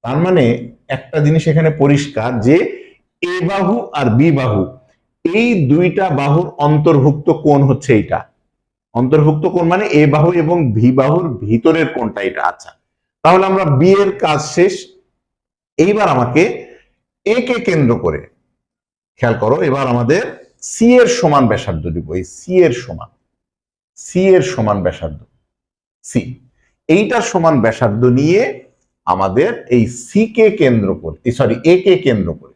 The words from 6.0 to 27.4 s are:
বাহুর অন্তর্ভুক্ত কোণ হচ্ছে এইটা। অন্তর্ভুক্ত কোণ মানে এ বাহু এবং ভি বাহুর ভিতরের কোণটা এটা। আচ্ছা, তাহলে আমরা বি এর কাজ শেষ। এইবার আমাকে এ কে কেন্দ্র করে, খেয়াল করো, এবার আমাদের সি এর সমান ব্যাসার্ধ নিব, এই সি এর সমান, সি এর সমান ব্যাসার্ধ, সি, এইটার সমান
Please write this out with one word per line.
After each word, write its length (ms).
বাহুর 280
অন্তর্ভুক্ত 600
কোণ 140
হচ্ছে 300
এইটা। 200
অন্তর্ভুক্ত 480
কোণ 180
মানে 120
এ 20
বাহু 160
এবং 140
ভি 140
বাহুর 260
ভিতরের 520
কোণটা 340
এটা। 120
আচ্ছা, 200
তাহলে 260
আমরা 160
বি 100
এর 100
কাজ 160
শেষ। 180
এইবার 380
আমাকে 280
এ 120
কে 100
কেন্দ্র 260
করে, 180
খেয়াল 240
করো, 140
এবার 240
আমাদের 300
সি 160
এর 80
সমান 320
ব্যাসার্ধ 320
নিব, 120
এই 60
সি 180
এর 80
সমান, 260
সি 220
এর 80
সমান 320
ব্যাসার্ধ, 340
সি, 160
এইটার 420
সমান 320